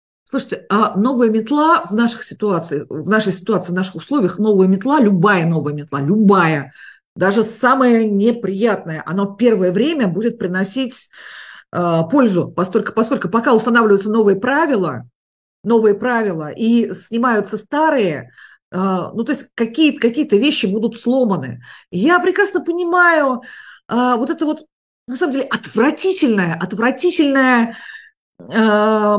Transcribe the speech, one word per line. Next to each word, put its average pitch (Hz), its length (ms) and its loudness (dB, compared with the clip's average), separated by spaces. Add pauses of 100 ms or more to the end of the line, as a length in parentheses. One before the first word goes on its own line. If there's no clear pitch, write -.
(240)
Слушайте, - 460 -8
а 202 280 0
новая 240 300 2
метла 294 560 2
в 180 80 -10
наших 226 320 -2
ситуации, 170 640 -4
в 151 200 -8
нашей 214 260 0
ситуации, 185 380 -4
в 175 40 -4
наших 185 200 -4
условиях, 190 420 -2
новая 202 300 4
метла, 254 320 2
любая 190 460 4
новая 147 280 -2
метла, 143 260 -8
любая, 175 720 2 (440)
даже 202 280 0
самая 247 600 2
неприятная, 202 1000 -2
она 196 200 -2
первое 202 460 0
время 254 340 0
будет 220 320 -4
приносить, 196 720 -6 (640)
э, 170 280 0 (100)
пользу, 220 400 2
постольку, - 420 -2
поскольку 226 360 -2
пока 233 260 2
устанавливаются 214 560 2
новые 208 260 2
правила, 233 680 -2 (600)
новые 214 300 4
правила 202 560 -2
и 226 420 0
снимаются 220 640 -2
старые, 214 760 -2 (400)
э, - 60 -10
ну, 190 480 -4
то 294 80 -4
есть - 220 -8
какие-то, 233 460 0
какие-то 233 360 0
вещи 269 300 0
будут 202 320 -4
сломаны. 196 640 -2 (280)
Я 302 300 2
прекрасно 370 420 0
понимаю, 339 800 0 (460)
э, 247 280 0
вот 247 120 -2
это 320 160 -4
вот, 302 220 -4 (420)
на 254 80 -10
самом 302 160 -2
деле, 269 120 -2
отвратительная, 247 1160 -2
отвратительная, 254 1160 0 (640)
э, 214 800 2